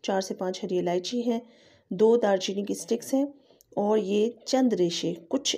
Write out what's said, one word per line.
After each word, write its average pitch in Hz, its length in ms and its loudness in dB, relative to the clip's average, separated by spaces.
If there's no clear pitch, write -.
चार 190 180 0
से 202 140 -4
पाँच 185 280 -6
हरी 185 140 -2
इलायची 180 440 -2
हैं, 233 200 0
दो 220 280 6
दालचीनी 202 440 0
की 190 120 -6
स्टिक्स - 380 -6
हैं 277 140 2
और 208 220 2
ये 208 380 0
चंद 262 280 4
रेशे, 175 380 0
कुछ - 280 -2